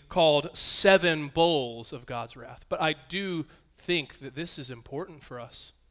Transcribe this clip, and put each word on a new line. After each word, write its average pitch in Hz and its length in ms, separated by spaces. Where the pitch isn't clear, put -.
called 156 440
seven 170 760
bowls 131 600
of 120 140
God's 120 320
wrath. 120 320
But 165 140
I 156 140
do 180 380
think 165 400
that 131 160
this 165 240
is 131 120
important 139 540
for 123 160
us. - 320